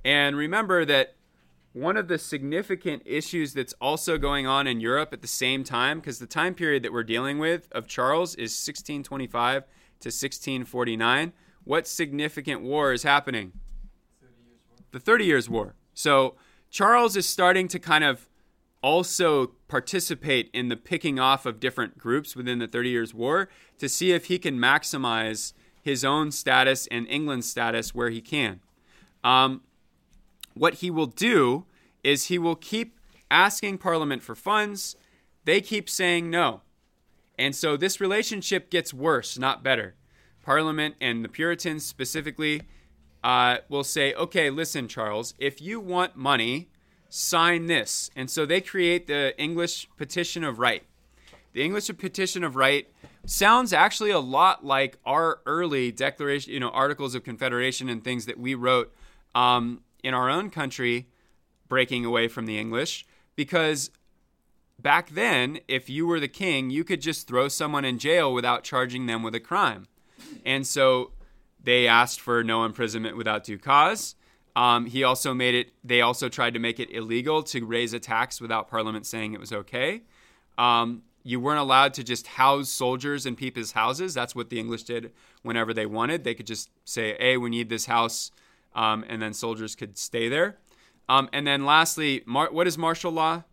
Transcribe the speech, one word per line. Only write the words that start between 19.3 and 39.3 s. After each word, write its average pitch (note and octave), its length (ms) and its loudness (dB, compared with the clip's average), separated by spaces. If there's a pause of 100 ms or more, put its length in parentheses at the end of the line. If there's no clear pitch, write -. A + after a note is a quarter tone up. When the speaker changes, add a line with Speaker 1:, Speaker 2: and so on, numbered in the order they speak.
Speaker 1:
participate C#3+ 840 -2
in B2 160 -2
the A#2 60 -2
picking C3 440 -4
off C3 260 2
of A2+ 140 -6
different B2+ 380 -4
groups C#3 380 -4
within B2 240 -6
the A2+ 80 -4
Thirty B2 220 -2
Years' A#2 240 -2
War D3 340 0 (300)
to C#3 100 -6
see F#3 240 0
if E3+ 140 2
he F3+ 140 -2
can C#3+ 180 -4
maximize A#2+ 960 0 (280)
his C3+ 220 -2
own D3 280 0
status C3 560 2
and A#2 200 -6
England's C#3 400 -4
status A2+ 480 -4
where A#2+ 140 -2
he A2+ 120 -6
can. A2 380 -4 (640)
Um, C3 380 4 (920)
what D3+ 220 2
he F3+ 160 -6
will D#3 160 0
do D#3 580 2 (380)
is C#3+ 220 2
he F3+ 120 0
will E3 200 0
keep A3+ 420 -6 (300)
asking G3 480 4
Parliament D#3+ 440 0
for A2+ 140 -12
funds. G#3 640 -2 (480)
They F#3 160 4
keep G#3 280 -6
saying E3+ 400 0
no. D#3+ 320 0 (760)
And C3+ 180 -2
so D3+ 220 0
this F#3+ 240 -2
relationship G3 680 -2
gets E3+ 240 -2
worse, C3+ 460 0